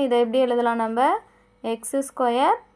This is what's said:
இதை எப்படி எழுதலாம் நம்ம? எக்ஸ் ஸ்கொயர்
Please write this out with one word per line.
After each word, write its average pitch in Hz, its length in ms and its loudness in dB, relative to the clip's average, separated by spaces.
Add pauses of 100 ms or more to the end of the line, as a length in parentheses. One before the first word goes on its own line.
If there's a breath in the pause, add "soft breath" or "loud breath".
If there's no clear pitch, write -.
இதை 240 200 2
எப்படி 254 240 2
எழுதலாம் 240 360 0
நம்ம? 233 240 0 (640 soft breath)
எக்ஸ் 226 260 -4 (120)
ஸ்கொயர் 262 460 0 (180)